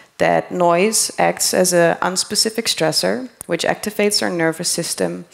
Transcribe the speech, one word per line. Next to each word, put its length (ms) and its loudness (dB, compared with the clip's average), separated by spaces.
that 320 2
noise 720 2
acts 340 0
as 200 2
an 280 4
unspecific 680 -2
stressor, 600 -2
which 180 -2
activates 580 0
our 60 0
nervous 400 -2
system, 640 -4